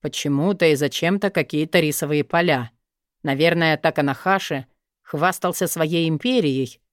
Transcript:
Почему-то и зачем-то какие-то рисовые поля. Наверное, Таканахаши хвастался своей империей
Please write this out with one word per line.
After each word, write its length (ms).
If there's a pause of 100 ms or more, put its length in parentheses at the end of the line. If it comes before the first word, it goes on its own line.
Почему-то 640
и 80
зачем-то 560
какие-то 500
рисовые 420
поля. 480 (520)
Наверное, 560
Таканахаши 880 (340)
хвастался 680
своей 400
империей 760 (100)